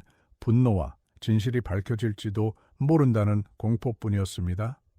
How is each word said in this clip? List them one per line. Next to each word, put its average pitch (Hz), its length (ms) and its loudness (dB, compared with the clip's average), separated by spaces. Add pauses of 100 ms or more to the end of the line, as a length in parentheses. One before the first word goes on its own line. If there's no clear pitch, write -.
(400)
분노와 110 560 2 (260)
진실이 117 400 0
밝혀질지도 107 920 -4 (240)
모른다는 113 680 2 (140)
공포뿐이었습니다. 107 1200 -4 (200)